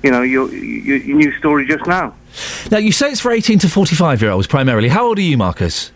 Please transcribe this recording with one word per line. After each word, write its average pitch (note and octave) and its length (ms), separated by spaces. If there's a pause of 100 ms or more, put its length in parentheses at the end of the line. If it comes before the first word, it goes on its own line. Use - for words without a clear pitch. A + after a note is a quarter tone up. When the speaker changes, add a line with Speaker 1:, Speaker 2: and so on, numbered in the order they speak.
Speaker 1:
you C3+ 80
know, B2 120
your, C3 300
your, A#2 460
your C#3 180
news D3+ 220
story D3 280
just D3 200
now. F3 280 (560)
Speaker 2:
Now, G#3+ 80
you G#3+ 140
say C#4+ 180
it's C4 100
for A#3+ 120
eighteen A3 280
to F#3+ 100
forty-five-year-olds B2+ 760
primarily. B2 440
How A3 160
old A3+ 100
are G3 60
you, D3+ 160
Marcus? F2+ 580